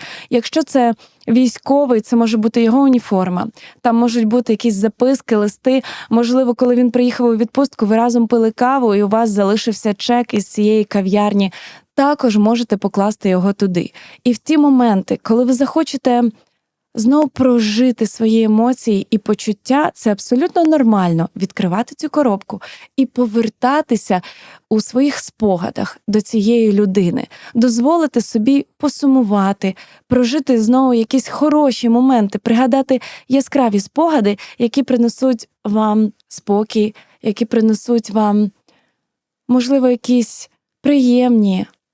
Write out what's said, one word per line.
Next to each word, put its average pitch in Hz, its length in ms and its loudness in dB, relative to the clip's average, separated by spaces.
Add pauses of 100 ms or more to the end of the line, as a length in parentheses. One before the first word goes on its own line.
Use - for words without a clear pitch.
(300)
Якщо 247 320 -2
це 240 320 0 (340)
військовий, 254 720 2
це 233 160 -2
може 233 200 0
бути 226 260 0
його 233 180 2
уніформа, 214 680 0 (320)
там 233 160 0
можуть 233 280 0
бути 226 280 0
якісь 214 220 -2
записки, 226 640 0
листи. 240 460 0 (280)
Можливо, 240 440 0
коли 247 200 0
він 247 160 2
приїхав 247 360 0
у 233 100 2
відпустку, 233 500 -2
ви 214 100 2
разом 233 300 2
пили 226 240 2
каву 247 440 0
і 202 80 2
у 202 60 0
вас 220 220 0
залишився 208 640 -2
чек 240 400 -2
із 208 120 -2
цієї 214 380 0
кав'ярні. 202 680 0 (420)
Також 277 420 0
можете 220 400 2
покласти 202 520 -2
його 185 240 0
туди. 185 400 -4 (320)
І 247 80 2
в 220 60 -4
ті 311 200 0
моменти, 240 640 2
коли 233 220 0
ви 247 80 0
захочете 254 680 0 (720)
знову 269 340 2
прожити 240 800 0
свої 226 360 0
емоції 220 680 0
і 220 80 0
почуття, 220 760 -2
це - 180 -2
абсолютно 302 520 -2
нормально 208 720 2
відкривати 190 580 -4
цю - 140 -8
коробку 214 540 -2 (340)
і 269 100 0
повертатися 233 1160 -2 (460)
у 220 120 0
своїх 262 380 -2
спогадах - 800 -4 (100)
до 214 120 0
цієї 220 520 2
людини, 196 540 0 (280)
дозволити 254 640 2
собі 240 460 0 (120)
посумувати, 208 1000 0 (320)
прожити 247 540 0
знову 254 320 2
якісь 233 340 -2
хороші 294 600 0
моменти, 233 500 2
пригадати 254 640 0 (280)
яскраві 254 520 0
спогади, 240 580 0 (200)
які 240 240 0
принесуть 247 680 0 (160)
вам 214 480 0 (160)
спокій, 208 680 -2 (280)
які 220 220 -2
принесуть 220 680 0
вам, 208 400 0 (1000)
можливо, 254 400 2
якісь 247 640 -2 (320)
приємні, 247 840 2 (280)